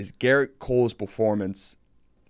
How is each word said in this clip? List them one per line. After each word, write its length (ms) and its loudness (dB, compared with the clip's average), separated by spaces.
is 120 -10
Garrett 480 2
Cole's 340 0
performance 840 -4